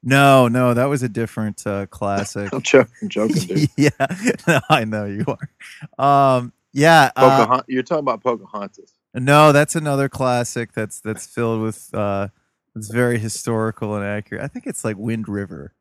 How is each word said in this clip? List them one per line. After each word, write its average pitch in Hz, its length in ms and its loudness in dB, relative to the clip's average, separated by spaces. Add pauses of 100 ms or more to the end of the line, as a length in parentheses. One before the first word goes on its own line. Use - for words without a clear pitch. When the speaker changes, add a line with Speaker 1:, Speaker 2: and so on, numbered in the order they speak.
Speaker 1:
No, 135 440 6
no, 123 260 2
that 120 120 0
was 139 180 -2
a 123 60 -4
different, 107 580 -6
uh, 101 200 -4
classic. 101 640 -6
Speaker 2:
<laughs> - 0 -
I'm - 80 -6
jo-, 131 240 4 (160)
I'm 104 80 -10
joking, 110 340 -2
dude. 151 300 0
Speaker 1:
<laughs> - 40 -8
Yeah, 143 120 4 (580)
no, 156 120 2 (100)
I 139 160 2
know 107 200 -6
you 104 220 -6
are. 139 1080 0
Um, 123 160 -6 (200)
yeah, 147 420 6
uh, 135 320 6
Speaker 2:
Pocahon-, 131 200 0
you're 131 160 -4
talking 156 160 -4
about 127 220 -4
Pocahontas. 101 680 -8 (220)
Speaker 1:
No, 143 400 6
that's 147 240 2
another 139 320 -4
classic 123 640 -4
that's, - 260 -8
that's - 260 -10
filled 113 360 -4
with, - 320 -8
uh, 101 340 -4 (480)
it's 107 160 -14
very 120 260 0
historical 110 800 -6
and 101 80 -6
accurate. 104 400 -8
I 143 40 -10
think - 200 -14
it's, - 160 -12
like, 107 140 -6
Wind 110 320 -8
River 92 520 -10